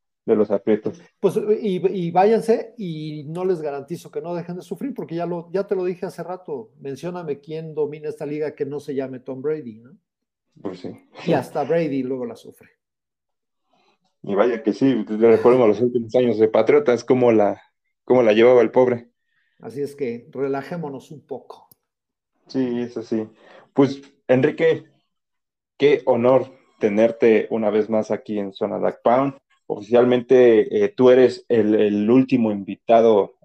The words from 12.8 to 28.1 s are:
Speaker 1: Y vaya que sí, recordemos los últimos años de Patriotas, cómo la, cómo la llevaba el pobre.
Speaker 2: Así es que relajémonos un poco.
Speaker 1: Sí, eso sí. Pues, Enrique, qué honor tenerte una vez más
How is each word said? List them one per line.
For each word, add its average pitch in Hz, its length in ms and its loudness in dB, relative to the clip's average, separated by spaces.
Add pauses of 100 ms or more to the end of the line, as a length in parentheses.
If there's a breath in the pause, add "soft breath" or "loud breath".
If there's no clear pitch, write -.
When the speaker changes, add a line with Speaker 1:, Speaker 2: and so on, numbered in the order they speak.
Speaker 1:
Y 101 120 -6
vaya 110 280 0
que 104 100 0
sí, 123 320 0
recordemos 113 640 4
los 104 140 2
últimos 120 340 -2
años 123 240 0
de 110 100 4
Patriotas, 123 560 2
cómo 123 280 2
la, 101 280 2 (440)
cómo 127 180 4
la 110 100 4
llevaba 120 300 6
el 110 80 0
pobre. 123 380 0 (500)
Speaker 2:
Así - 240 -12
es 139 140 -10
que - 340 -8
relajémonos 139 800 -8
un 143 160 -20
poco. - 420 -18 (800)
Speaker 1:
Sí, 123 340 -4
eso 120 220 -8
sí. 110 240 -6 (460 soft breath)
Pues, - 280 2 (280)
Enrique, 147 560 0 (920)
qué 139 300 2
honor 123 460 2 (260)
tenerte 110 720 2
una 110 200 -2
vez 104 200 0
más 110 200 -2